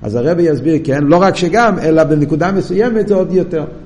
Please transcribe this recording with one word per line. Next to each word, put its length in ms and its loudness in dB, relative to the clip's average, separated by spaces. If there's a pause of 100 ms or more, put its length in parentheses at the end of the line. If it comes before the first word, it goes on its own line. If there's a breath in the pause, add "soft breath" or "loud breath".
אז 120 -6
הרבי 280 0
יסביר, 420 0
כן, 200 -2
לא 120 4
רק 200 2
שגם, 420 0
אלא 260 2
בנקודה 480 0
מסוימת 560 -2
זה 60 2
עוד 180 0
יותר. 320 -2 (220)